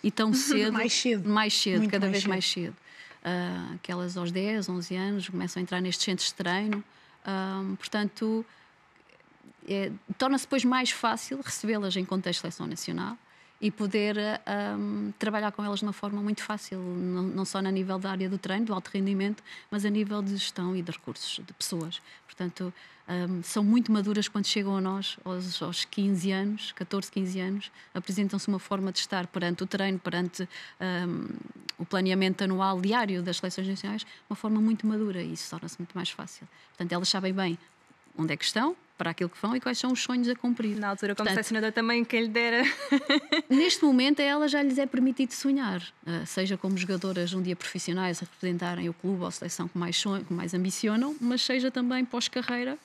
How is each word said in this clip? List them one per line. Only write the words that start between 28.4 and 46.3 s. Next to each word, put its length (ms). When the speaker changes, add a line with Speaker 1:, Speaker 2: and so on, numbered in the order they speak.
Speaker 1:
uma 100
forma 320
de 80
estar 300
perante 340
o 40
treino, 340
perante, 480
ah, 260
o 60
planeamento 580
anual, 380
diário 420
das 140
seleções 320
nacionais, 360
uma 60
forma 260
muito 280
madura 340
e 100
isso 160
torna-se 300
muito 160
mais 160
fácil. 380
Portanto, 200
elas 180
sabem 240
bem 240
onde 140
é 40
que 80
estão, 320
para 120
aquilo 200
que 100
vão 160
e 40
quais 180
são 120
os 100
sonhos 280
a 80
cumprir. 400
Speaker 2:
Na 140
altura, 260
como 100
Speaker 1:
Portanto, 180
Speaker 2:
selecionador 280
também, 320
quem 160
lhe 80
dera. 340
<laughs> 440
Speaker 1:
Neste 340
momento, 360
a 20
elas 300
já 100
lhes 160
é 80
permitido 460
sonhar, 500
eh, 180
seja 320